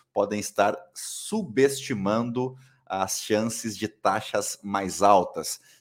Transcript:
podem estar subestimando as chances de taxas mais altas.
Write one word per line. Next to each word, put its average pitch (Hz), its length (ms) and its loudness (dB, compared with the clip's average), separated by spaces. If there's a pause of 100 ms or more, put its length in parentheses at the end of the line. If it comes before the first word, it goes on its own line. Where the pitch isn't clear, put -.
(140)
podem 104 260 0
estar 104 380 0 (160)
subestimando 127 1600 -2 (300)
as 95 340 -4
chances 110 560 -2
de 101 120 -4
taxas 104 760 -2
mais 98 380 -4
altas. 95 580 4 (220)